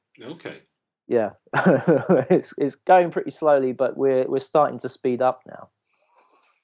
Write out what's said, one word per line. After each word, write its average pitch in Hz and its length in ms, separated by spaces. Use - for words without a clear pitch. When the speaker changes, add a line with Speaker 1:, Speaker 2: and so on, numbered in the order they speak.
Speaker 1:
Okay. - 380
Speaker 2:
Yeah. 110 240
<laughs> - 0
It's, - 260
it's 139 180
going 180 360
pretty - 200
slowly, 139 420
but 120 220
we're, 131 320
we're 131 120
starting 131 400
to - 100
speed 123 320
up 127 260
now. - 220